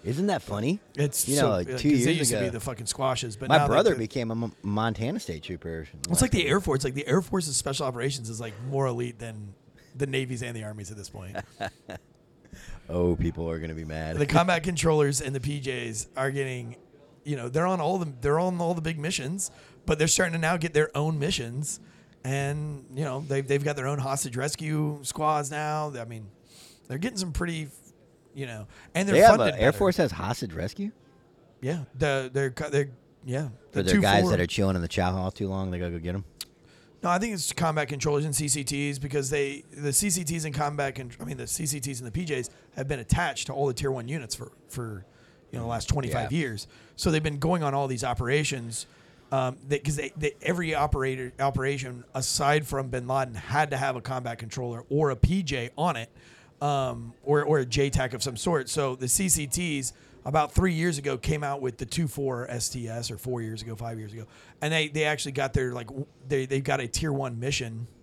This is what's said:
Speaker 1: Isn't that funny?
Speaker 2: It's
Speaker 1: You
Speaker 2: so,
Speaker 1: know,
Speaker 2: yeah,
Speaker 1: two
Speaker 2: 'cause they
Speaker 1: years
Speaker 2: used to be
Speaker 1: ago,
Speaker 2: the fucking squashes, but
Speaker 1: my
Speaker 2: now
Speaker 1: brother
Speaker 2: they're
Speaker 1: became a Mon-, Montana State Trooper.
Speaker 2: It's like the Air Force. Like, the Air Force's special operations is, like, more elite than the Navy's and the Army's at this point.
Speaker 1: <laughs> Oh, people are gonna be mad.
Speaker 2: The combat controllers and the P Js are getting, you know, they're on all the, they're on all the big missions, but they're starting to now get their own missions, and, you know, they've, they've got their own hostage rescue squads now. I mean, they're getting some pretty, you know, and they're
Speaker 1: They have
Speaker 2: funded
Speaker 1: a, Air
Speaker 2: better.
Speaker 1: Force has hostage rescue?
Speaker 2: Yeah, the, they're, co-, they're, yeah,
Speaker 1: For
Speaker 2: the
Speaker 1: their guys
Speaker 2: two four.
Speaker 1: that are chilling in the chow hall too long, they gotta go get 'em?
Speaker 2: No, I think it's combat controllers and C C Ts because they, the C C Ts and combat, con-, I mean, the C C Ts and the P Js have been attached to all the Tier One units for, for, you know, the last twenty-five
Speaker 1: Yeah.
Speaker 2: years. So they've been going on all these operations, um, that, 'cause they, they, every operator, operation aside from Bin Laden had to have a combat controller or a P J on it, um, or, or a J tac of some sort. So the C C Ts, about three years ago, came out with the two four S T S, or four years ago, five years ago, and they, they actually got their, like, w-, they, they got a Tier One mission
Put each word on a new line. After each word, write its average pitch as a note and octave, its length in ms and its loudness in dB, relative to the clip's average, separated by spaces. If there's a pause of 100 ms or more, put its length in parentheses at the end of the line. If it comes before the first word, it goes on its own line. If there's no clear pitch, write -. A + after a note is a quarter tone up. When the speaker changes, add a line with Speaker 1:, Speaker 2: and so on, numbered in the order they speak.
Speaker 1:
Isn't C#3+ 240 0
that F3+ 140 0
funny? A#2+ 380 -2 (160)
Speaker 2:
It's C#3 340 0
Speaker 1:
You C#3 60 2
Speaker 2:
so, B2+ 140 6
Speaker 1:
know, G2+ 100 4
Speaker 2:
yeah, F2+ 180 -4
Speaker 1:
two C#3+ 140 4
Speaker 2:
'cause B2 140 6
they D#3 80 4
Speaker 1:
years E3 40 2
Speaker 2:
used C3 140 2
to A2 80 0
be G2+ 60 2
Speaker 1:
ago, - 80 -2
Speaker 2:
the A2+ 60 -6
fucking A#2+ 280 -8
squashes, B2 500 -2
but B2+ 120 -6
Speaker 1:
my D#3 100 8
Speaker 2:
now C#3+ 80 6
Speaker 1:
brother F3+ 240 6
Speaker 2:
they're C3 80 2
Speaker 1:
became A2+ 320 -2
a A2+ 40 -2
Mon-, A#2 280 -2
Montana A2+ 560 0
State D#2+ 240 -8
Trooper. E2 440 -8 (220)
Speaker 2:
It's F3 140 4
like B3+ 80 2
the E3+ 160 4
Air E3+ 120 4
Force. D3 240 0
Like, C3 120 -2
the C#3+ 120 -4
Air F3 140 4
Force's D#3+ 340 -2
special C#3 300 -2
operations B2+ 420 -2
is, A2+ 140 -8
like, A2 140 -8 (120)
more C3+ 200 2
elite A#2+ 320 -4
than G#2+ 340 -12 (420)
the C#3+ 120 0
Navy's C3 340 -2
and A#2+ 140 -6
the A2 80 -6
Army's G#2+ 260 -10
at G#2 80 -12
this G2 140 -12
point. G2 260 -10 (220)
Speaker 1:
<laughs> - 160 -8 (1120)
Oh, F2 260 4
people E2 340 -2
are E2 100 -4
gonna D#2+ 160 -6
be D#2+ 100 -8
mad. D#2 320 -6
Speaker 2:
The D3 80 2
combat E3+ 380 2
controllers D3+ 580 2
and C3+ 120 -6
the C3+ 60 -4
P C#3 220 -4
Js A#2+ 460 -6 (100)
are C3+ 120 0
getting, B2+ 460 -4 (480)
you D3 140 -4
know, A#2+ 100 -6
they're D#3 200 2
on F#3 120 0
all E3+ 180 0
the, E3 220 -4
they're C#3+ 200 4
on F3+ 200 0
all E3+ 140 0
the E3 80 -2
big D#3+ 180 -2
missions, E3 500 -4 (360)
but D#3 120 2
they're D#3 120 4
starting F3 240 4
to E3 60 0
now E3 180 2
get E3 160 -2
their D3+ 240 4
own D#3 200 2
missions, C#3 640 -2 (460)
and, C#3 680 -2
you C#3+ 120 -2
know, C#3 220 -4
they've, C#3 200 0
they've C#3 160 4
got D3 140 0
their C3 100 -2
own C#3+ 120 0
hostage C3+ 360 -2
rescue D3+ 680 -2
squads D3+ 460 0
now. D3+ 480 -2
I A#2 60 -8
mean, A2 240 -10 (600)
they're C3 80 -4
getting G#3 200 -4
some F3+ 140 -4
pretty, D#3+ 380 -4 (640)
you C#3 120 -8
know, A2 220 -10 (260)
and F#3+ 140 2
they're G3+ 80 4
Speaker 1:
They E3+ 60 10
have A3 160 12
Speaker 2:
funded A2 180 4
Speaker 1:
a, G2+ 60 0
Air A#2+ 100 8
Speaker 2:
better. - 60 -4
Speaker 1:
Force F#3+ 200 4
has D3+ 140 4
hostage G2 420 -4
rescue? G#2+ 380 -4 (680)
Speaker 2:
Yeah, C#3+ 240 -2 (120)
the, C3 360 0
they're, C3+ 180 0
co-, D3 180 -8
they're, C#3+ 200 2 (340)
yeah, C3+ 260 -4 (220)
Speaker 1:
For - 120 0
Speaker 2:
the F#2 100 4
Speaker 1:
their G2+ 80 8
guys G2+ 160 8
Speaker 2:
two - 60 8
four. F3+ 80 4
Speaker 1:
that F#2+ 100 4
are F2 60 2
chilling F#2+ 280 2
in F2 60 0
the E2+ 80 -2
chow F2+ 240 2
hall F#2 180 -2
too G2+ 160 -4
long, F#2+ 240 -2
they F2+ 80 -4
gotta F2 120 -2
go E2+ 80 -6
get F2 160 -4
'em? G2+ 100 -4 (800)
Speaker 2:
No, G#3 60 2
I F3 80 4
think A3 160 0
it's E3 180 -4
combat D#3 360 0
controllers D3 380 0
and C#3+ 100 -2
C D3 120 0
C C#3 160 0
Ts C#3+ 360 -2
because C3+ 320 -2
they, C#3+ 320 -2 (120)
the C#3+ 160 -2
C G3+ 200 2
C F3 120 0
Ts D#3 220 -4
and D3 80 -6
combat, C#3+ 400 -2
con-, B2+ 160 -10 (100)
I A#2 40 -12
mean, C#3+ 140 -6
the A#2+ 100 -8
C - 180 -4
C C#3+ 140 -2
Ts C3 200 -6
and B2+ 60 -10
the A2 60 -10
P F3+ 140 -2
Js C3 260 -4 (240)
have C3+ 120 -4
been C#3+ 120 -4
attached - 480 0
to C3+ 60 -8
all C#3 120 0
the C3 80 0
Tier C#3 160 -2
One B2 180 -4
units C3+ 280 -6
for, A#2 160 -14 (180)
for, A2 340 -8 (480)
you A#2+ 60 -8
know, A#2 60 -6
the A#2 60 -4
last A#2 200 -4
twenty-five C3 420 0
Speaker 1:
Yeah. D#3 60 2
Speaker 2:
years. A#2+ 300 -2 (300)
So - 120 2
they've D#3 140 4
been D3 160 -2
going E3 240 2
on C#3 100 2
all C#3 140 0
these B2+ 160 -2
operations, B2+ 840 0 (460)
um, C3 260 0 (120)
that, C#3+ 140 0
'cause D3 120 0
they, C#3+ 200 -4
they, D3 180 -2 (100)
every E3 320 0
operator, C3 640 0
operation C3 640 0 (100)
aside C#3+ 540 2
from C3+ 220 -2
Bin B2 180 -4
Laden C3 260 0
had C#3+ 380 0
to C3 60 -2
have C3+ 180 0
a A#2 60 -6
combat B2 360 -6
controller A#2+ 540 -6
or D3 180 4
a C3 60 0
P F#3 260 4
J C3+ 380 -2
on D#3+ 160 2
it, A2+ 160 -8 (500)
um, B2+ 520 -2 (100)
or, C#3+ 200 4
or D3+ 140 4
a C3 80 2
J C#3 240 2
tac C3 240 0
of A#2+ 80 -6
some B2 160 -4
sort. C#3+ 320 2
So C3+ 260 0
the B2+ 120 -4
C F#3+ 200 2
C D3 200 2
Ts, D3 460 -2 (300)
about D3+ 280 2
three F#3 220 6
years D#3+ 260 2
ago, C#3 180 -2
came D3+ 260 -2
out C#3 200 -4
with B2+ 160 -2
the B2+ 80 -6
two E3 200 0
four B2+ 400 -2
S A#2+ 220 -4
T A#2 180 -6
S, A2+ 220 -6
or A2 80 -8
four B2 240 -4
years A2 220 -6
ago, A2+ 120 -8
five A2+ 220 -8
years G#2+ 160 -10
ago, A2+ 140 -14 (340)
and D3+ 100 0
they, D#3 160 2
they D3+ 180 0
actually D3 260 -2
got C3+ 220 -2
their, B2+ 200 0
like, A#2+ 140 -8
w-, C3+ 180 -8 (220)
they, C3+ 180 2
they C3+ 160 0
got C3+ 180 0
a A#2+ 80 -4
Tier D3+ 240 -2
One C3 280 -2
mission A#2 480 -4 (160)